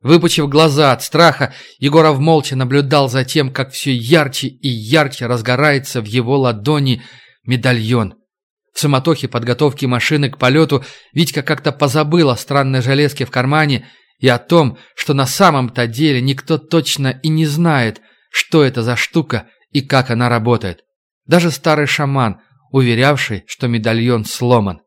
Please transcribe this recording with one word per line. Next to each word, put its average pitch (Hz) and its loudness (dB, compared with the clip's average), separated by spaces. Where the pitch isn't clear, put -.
Выпучив 160 2
глаза 147 4
от 120 -2
страха, 156 2
Егоров 147 4
молча 151 0
наблюдал 135 0
за 127 -2
тем, 135 -2
как 135 -8
всё - -6
ярче 131 0
и - -8
ярче 127 -2
разгорается 123 -2
в 107 -10
его 120 -2
ладони 131 -2
медальон. 117 0
В - -10
суматохе 139 -2
подготовки 123 -2
машины 131 0
к - -18
полёту 139 2
Витька 151 -2
как-то 151 -2
позабыл 151 2
о 117 0
странной 135 -2
железке 135 0
в - -16
кармане 139 0
и 127 2
о 120 2
том, 160 2
что - -6
на 135 0
самом-то 131 0
деле 127 0
никто 135 -2
точно 147 -2
и 156 -2
не 156 2
знает, 147 0
что - 2
это 123 -2
за 117 -2
штука 127 -4
и 139 -2
как 131 0
она 120 0
работает. 113 -2
Даже 170 2
старый 147 0
шаман, 135 -2
уверявший, 127 0
что - -8
медальон 117 0
сломан. 113 0